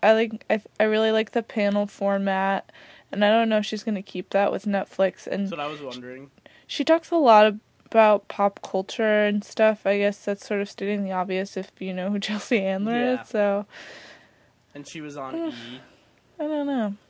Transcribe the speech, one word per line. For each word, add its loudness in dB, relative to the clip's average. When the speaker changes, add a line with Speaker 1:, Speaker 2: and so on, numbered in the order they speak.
Speaker 1:
I 8
like, 0
I, 0
I 4
really 2
like 0
the -2
panel -2
format, -2
and 0
I 6
don't 4
know 2
if -4
she's -8
gonna -4
keep -10
that 2
with -4
Netflix, -2
and -4
Speaker 2:
That's -4
what -8
I -6
was -10
wondering. -14
Speaker 1:
she -4
talks 2
a 2
lot 8
about 4
pop -2
culture 0
and 0
stuff. 2
I 2
guess -2
that's -6
sort -2
of -6
stating -6
the -6
obvious -4
if -8
you -8
know -4
who -2
<laughs> -
Chelsea -2
Handler -2
Speaker 2:
Yeah. -2
Speaker 1:
is, -16
so. -2
Speaker 2:
And -16
she -14
was -12
on -10
Speaker 1:
Ugh, -6
Speaker 2:
E. -16
Speaker 1:
I -6
don't -2
know. -2